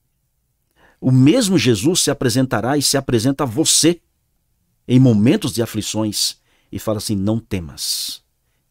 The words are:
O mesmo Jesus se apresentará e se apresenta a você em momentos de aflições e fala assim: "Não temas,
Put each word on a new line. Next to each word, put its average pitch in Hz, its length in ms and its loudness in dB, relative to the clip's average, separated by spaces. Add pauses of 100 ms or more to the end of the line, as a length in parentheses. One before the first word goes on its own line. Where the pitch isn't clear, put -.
(1000)
O - 100 0
mesmo 175 480 4
Jesus 123 420 0
se 151 100 -2
apresentará 127 680 -2
e 139 40 -2
se - 140 -2
apresenta 135 480 -2
a - 20 -2
você 151 540 0 (880)
em 127 120 4
momentos 131 540 4
de 113 100 -2
aflições 107 760 -6 (320)
e - 80 -10
fala 107 200 -4
assim: 101 180 -6
"Não 107 220 -2
temas, - 840 -8 (480)